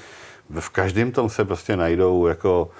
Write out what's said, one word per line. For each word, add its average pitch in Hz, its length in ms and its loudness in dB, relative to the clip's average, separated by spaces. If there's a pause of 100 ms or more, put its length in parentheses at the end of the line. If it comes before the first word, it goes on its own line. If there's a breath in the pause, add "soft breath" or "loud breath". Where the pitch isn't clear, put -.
(600 loud breath)
v - 100 -10
každém 95 420 0
tom 120 180 0
se 107 140 -2
prostě 92 320 -4
najdou 87 500 2
jako, 85 420 0 (120 loud breath)